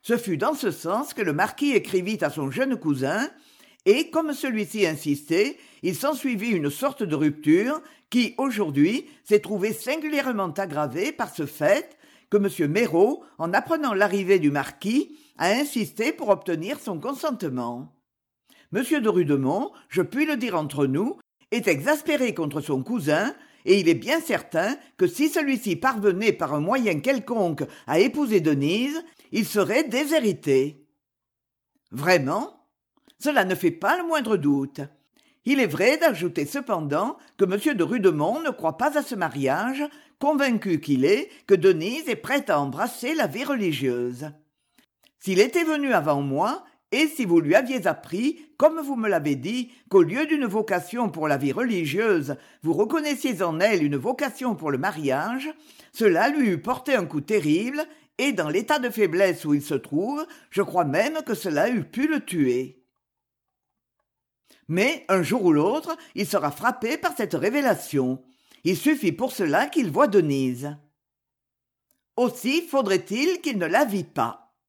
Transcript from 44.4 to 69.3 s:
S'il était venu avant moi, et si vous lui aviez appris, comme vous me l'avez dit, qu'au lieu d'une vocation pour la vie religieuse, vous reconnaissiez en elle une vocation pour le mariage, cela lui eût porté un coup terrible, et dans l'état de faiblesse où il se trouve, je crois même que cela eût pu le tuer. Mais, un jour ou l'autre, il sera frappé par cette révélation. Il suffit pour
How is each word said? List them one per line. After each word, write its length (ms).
S'il 200
était 240
venu 300
avant 280
moi, 440
et 160
si 160
vous 160
lui 160
aviez 320
appris, 580
comme 240
vous 160
me 100
l'avez 300
dit, 340
qu'au 140
lieu 220
d'une 200
vocation 640
pour 200
la 80
vie 160
religieuse, 840
vous 120
reconnaissiez 680
en 200
elle 220
une 120
vocation 580
pour 160
le 80
mariage, 720
cela 340
lui 220
eût 120
porté 320
un 120
coup 160
terrible, 640
et 160
dans 160
l'état 300
de 100
faiblesse 560
où 80
il 80
se 140
trouve, 520
je 120
crois 240
même 400
que 100
cela 340
eût 160
pu 220
le 120
tuer. 640
Mais, 400
un 140
jour 200
ou 80
l'autre, 460
il 100
sera 240
frappé 480
par 200
cette 160
révélation. 920
Il 140
suffit 340
pour 220